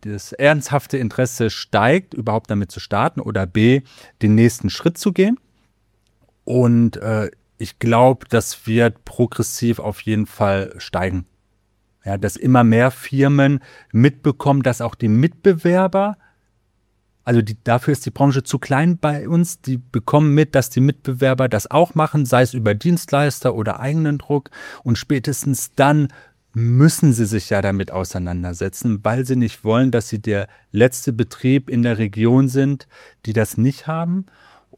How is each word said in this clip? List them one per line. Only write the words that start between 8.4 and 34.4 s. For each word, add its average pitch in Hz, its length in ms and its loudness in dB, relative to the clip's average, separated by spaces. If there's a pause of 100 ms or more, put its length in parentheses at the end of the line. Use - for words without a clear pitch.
wird 113 380 0
progressiv - 760 -2
auf 104 220 -8
jeden 107 260 -2
Fall 98 520 -2
steigen. 92 480 -6 (760)
Ja, 98 120 -6
dass 98 200 -6
immer 127 280 4
mehr 117 260 4
Firmen 139 720 0 (320)
mitbekommen, 139 680 2
dass 127 180 -2
auch 117 140 -6
die 117 140 -4
Mitbewerber, 180 1080 2 (1080)
also 120 180 2
die, 107 200 -6
dafür 123 300 0
ist - 140 -6
die 120 40 -8
Branche 139 320 0
zu - 160 -6
klein 160 400 0
bei 147 300 -4
uns, 170 320 -2
die 131 160 -6
bekommen 143 580 0
mit, 151 200 2
dass 135 160 0
die 127 100 -2
Mitbewerber 131 680 0
das 113 220 -4
auch 170 240 2
machen, 151 300 0
sei 127 180 2
es 127 120 -2
über 110 200 0
Dienstleister 143 800 -2
oder 104 260 -4
eigenen 147 360 -2
Druck. 143 340 -4 (320)
Und 120 140 0
spätestens - 760 -4
dann 143 340 2 (460)
müssen 127 580 4
sie 113 140 0
sich 101 240 -4
ja 101 100 0
damit 98 320 -2
auseinandersetzen, 90 1120 -6
weil 123 220 -2
sie 127 100 -2
nicht 117 260 -2
wollen, 120 280 2
dass 120 180 -2
sie 107 120 -8
der 101 280 -4 (240)
letzte 123 400 0
Betrieb 127 560 -2
in 120 140 -2
der 120 160 0
Region 113 500 2
sind, 135 400 -2 (380)
die 110 80 -4
das 110 240 -2
nicht 127 280 -2
haben. 170 380 -4 (540)